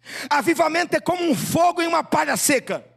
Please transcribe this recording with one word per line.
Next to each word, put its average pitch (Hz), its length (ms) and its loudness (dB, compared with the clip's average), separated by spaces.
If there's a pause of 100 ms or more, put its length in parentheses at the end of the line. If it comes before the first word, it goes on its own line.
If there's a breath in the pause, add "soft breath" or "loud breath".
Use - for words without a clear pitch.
(280 loud breath)
Avivamento 320 680 0
é - 40 -2
como 349 280 -2
um 262 60 2
fogo 339 480 2
em 339 60 0
uma 330 160 0
palha 302 320 0
seca. 214 480 -2 (120)